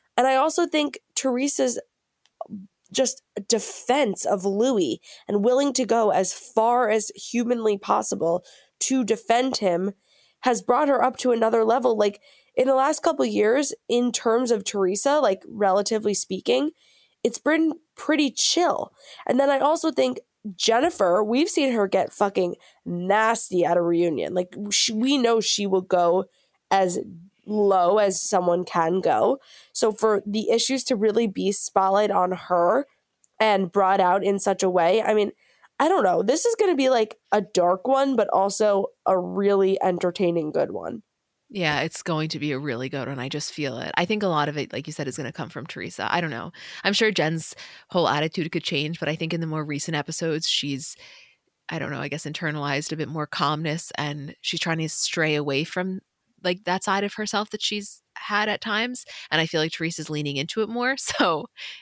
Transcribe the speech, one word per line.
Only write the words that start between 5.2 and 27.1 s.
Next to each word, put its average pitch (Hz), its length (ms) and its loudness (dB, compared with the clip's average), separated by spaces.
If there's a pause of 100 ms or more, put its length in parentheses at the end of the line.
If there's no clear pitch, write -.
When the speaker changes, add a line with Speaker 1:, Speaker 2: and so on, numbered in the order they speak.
Speaker 1:
and 202 180 0
willing 254 300 2
to 262 100 2
go 226 240 2
as 180 240 2
far 233 560 2
as 214 220 2
humanly 233 680 -2
possible 196 640 0 (380)
to 262 240 0
defend 226 540 0
him 185 340 0 (480)
has 226 220 2
brought 277 260 2
her 262 160 4
up 247 140 0
to 254 140 2
another 226 340 2
level. 233 320 2
Like, 208 240 0 (340)
in 254 100 2
the 269 80 4
last 277 280 2
couple 285 240 2
of 220 40 0
years, 220 440 2 (160)
in 240 200 2
terms 233 400 0
of 202 140 0
Teresa, 208 560 2
like, 202 260 2
relatively 208 680 0
speaking, 247 560 -2 (520)
it's - 160 0
been 311 360 2 (200)
pretty 294 360 0
chill. - 600 0 (360)
And 247 120 0
then 277 120 4
I 269 80 2
also 320 320 2
think 262 300 0 (360)
Jennifer, 226 640 2
we've 247 280 2
seen 269 240 2
her 202 140 2
get 190 220 0
fucking 190 460 0 (300)
nasty 185 800 2
at 175 100 2
a 175 60 2
reunion. 170 500 0
Like, 180 240 -4 (140)
she, 220 240 0
we 262 240 0
know 233 240 2
she 202 240 0
will 190 160 2
go 180 420 2 (460)
as 185 300 2 (500)